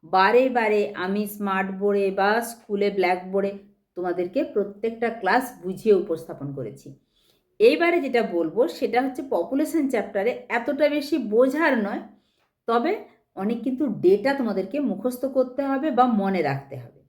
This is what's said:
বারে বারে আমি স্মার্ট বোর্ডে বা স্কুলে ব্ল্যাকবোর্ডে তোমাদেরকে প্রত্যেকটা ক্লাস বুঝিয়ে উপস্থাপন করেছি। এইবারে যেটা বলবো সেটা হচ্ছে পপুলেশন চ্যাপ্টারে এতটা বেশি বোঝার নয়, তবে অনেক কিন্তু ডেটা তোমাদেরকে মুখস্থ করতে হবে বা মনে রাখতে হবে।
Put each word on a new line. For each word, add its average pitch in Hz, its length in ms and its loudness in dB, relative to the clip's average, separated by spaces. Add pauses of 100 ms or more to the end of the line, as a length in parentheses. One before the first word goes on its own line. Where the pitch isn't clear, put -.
বারে 190 460 6
বারে 220 320 2 (220)
আমি 196 240 -2
স্মার্ট 196 420 -2 (100)
বোর্ডে 202 320 2
বা 196 180 2 (120)
স্কুলে 202 560 -4
ব্ল্যাকবোর্ডে 185 540 0 (440)
তোমাদেরকে 180 480 -2
প্রত্যেকটা 226 680 -4 (100)
ক্লাস 185 240 2 (200)
বুঝিয়ে 190 400 2
উপস্থাপন 160 440 -8 (100)
করেছি। 117 300 -10 (720)
এইবারে 311 460 4
যেটা 240 160 2 (140)
বলবো 170 320 0
সেটা 226 380 -2
হচ্ছে 262 160 -6 (120)
পপুলেশন 285 560 0
চ্যাপ্টারে 202 420 -2 (180)
এতটা 269 400 0
বেশি 294 260 -2 (180)
বোঝার 269 400 4 (120)
নয়, 226 160 -6 (680)
তবে 233 240 2 (460)
অনেক 220 260 -2
কিন্তু 262 200 -2 (200)
ডেটা 202 300 4
তোমাদেরকে 214 440 -2 (120)
মুখস্থ 247 360 -4
করতে 262 380 -2
হবে 269 280 -2
বা 247 140 4 (160)
মনে 190 200 0
রাখতে 135 340 -4
হবে। 120 340 -16